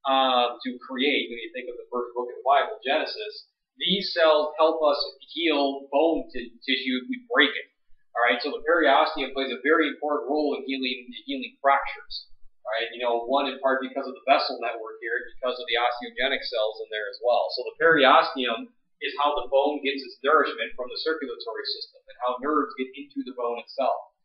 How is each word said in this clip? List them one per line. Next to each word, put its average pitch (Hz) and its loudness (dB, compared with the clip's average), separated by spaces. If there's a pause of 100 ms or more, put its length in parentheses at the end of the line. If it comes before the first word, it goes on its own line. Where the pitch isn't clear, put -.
um, 131 4
to 123 -8
create. 131 -2
When 117 -10
you 113 -12
think 123 -10
of - -12
the 110 -18
first 120 -6
book 123 -6
of - -12
the - -16
Bible, 135 2
Genesis, 127 -4 (320)
these 185 -2
cells 151 4
help 160 4
us 143 4 (320)
heal 143 0
bone 151 2
t-, 120 -8
tissue 131 -2
if 123 -14
we 123 -8
break 143 4
it, - -12 (400)
all 117 -2
right? 127 2
So 139 -6
the - -8
periosteum 147 4
plays 135 -2
a 120 -10
very 156 4
important 147 -4
role 147 0
in 127 -10
healing, 127 -6
in 123 -16
healing 131 -8
fractures, - 0 (340)
all 107 -10
right? 117 -4
You 120 -12
know, 120 0
one 135 2
in 123 -10
part 131 2
because 131 -6
of 127 -10
the - -20
vessel 131 2
network 110 -8
here, 117 -4 (240)
because 123 -2
of 123 -8
the 117 0
osteogenic 120 -2
cells 110 -2
in - -14
there 104 -6
as - -16
well. 117 2
So 127 -8
the - -10
periosteum 135 4 (320)
is 143 -4
how 147 2
the 139 -4
bone 139 2
gets 135 -4
its - -16
nourishment 143 2
from - -6
the - -10
circulatory 127 -6
system - -10
and - -20
how 123 -2
nerves 139 -2
get 131 -6
into 139 -10
the 123 -12
bone 120 -4
itself. - -4 (180)